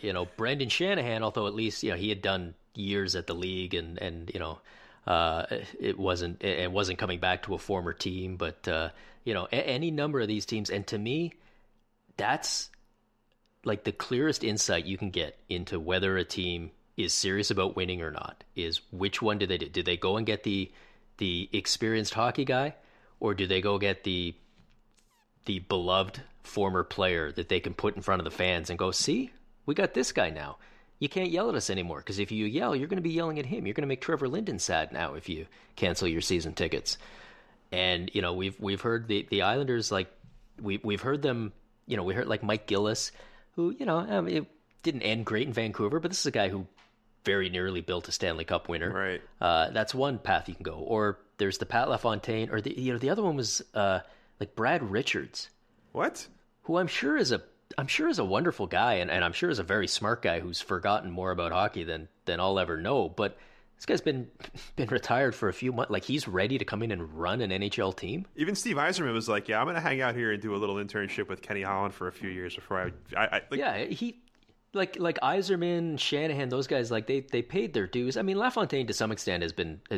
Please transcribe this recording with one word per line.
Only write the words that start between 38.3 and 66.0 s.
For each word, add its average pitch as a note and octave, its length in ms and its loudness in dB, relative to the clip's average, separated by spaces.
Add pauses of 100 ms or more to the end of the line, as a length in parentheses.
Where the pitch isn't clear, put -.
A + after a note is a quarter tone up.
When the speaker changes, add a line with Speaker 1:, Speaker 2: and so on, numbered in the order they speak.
Speaker 1:
we've, F#2+ 260 -2
we've G2 220 -2
heard A#2 260 0
the, G#2 240 0
the G2 100 4
Islanders, A#2+ 500 2
like, F#2+ 180 0 (520)
we, G#2 220 -2
we've G#2 180 0
heard C#3+ 220 -2
them, A#2 300 -2 (340)
you B2 100 -2
know, F#2+ 60 0
we F#2 100 0
heard, A#2 140 -2
like, A2 160 -2
Mike G#2+ 240 0
Gillis, G#2 440 2 (440)
who, E3+ 160 0
you B3+ 160 -4
know, E3 100 2
um, F#3+ 300 0
it E3 180 0 (380)
didn't C#3 180 0
end A2 240 2
great A2+ 220 0
in B2+ 60 -4
Vancouver, A2 460 0
but E3+ 120 -2
this F#3+ 80 -2
is - 80 0
a C3+ 40 -2
guy G2+ 180 4
who F#2+ 180 -4 (580)
very G2 240 4
nearly F2+ 320 -2
built F2 260 -4
a F2 40 -6
Stanley E2 320 -2
Cup - 260 0
winner. E2+ 220 -2
Speaker 2:
Right. F#2+ 300 -2 (200)
Speaker 1:
Uh, E2 300 4
that's A2 240 0
one C3 240 0
path F2 280 2
you F2 80 -8
can - 80 -14
go. E2 100 -4
Or G#2 460 0 (180)
there's G2 200 0
the - 80 -2
Pat B2 240 2
LaFontaine, A2 640 0
or A2 100 0
the, C3+ 180 -4
you B2+ 140 0
know, A#2 60 -2
the C3 100 2
other G#3 140 2
one E3+ 120 2
was, A#2 280 -2 (100)
uh, G2 280 4 (380)
like, - 160 -6
Brad C#3 280 2
Richards. G2 640 -2 (440)
Speaker 2:
What? A#3+ 340 -2 (360)
Speaker 1:
Who E3 140 2
I'm F3+ 100 4
sure C#4+ 300 2
is F3+ 140 4
a, G#2 100 2 (360)
I'm C3+ 100 0
sure D#4 200 2
is B3+ 120 2
a A2+ 60 2
wonderful C#3 420 2
guy, G#2+ 280 4
and, F2+ 140 2
and F2+ 140 4
I'm E2+ 100 2
sure F3 160 2
is C3 100 0
a F#2 40 0
very F#2+ 240 2
smart A2 340 0
guy E2+ 200 2
who's F2+ 200 -6
forgotten G2 480 0
more F2+ 220 -2
about F2 220 0
hockey G2 300 2
than, D#2+ 240 -6 (180)
than E2+ 140 0
I'll F#2+ 200 4
ever E2+ 220 2
know. G#2+ 260 2
But G2 300 -2 (400)
this - 80 -16
guy's - 160 2
been, C3 260 0 (240)
<laughs> - 240 -16
been A#2+ 140 -2
retired B2 440 4
for - 140 0
a F#2 60 2
few B2+ 180 -2
months. A#2+ 200 -2
Like, G#2 120 0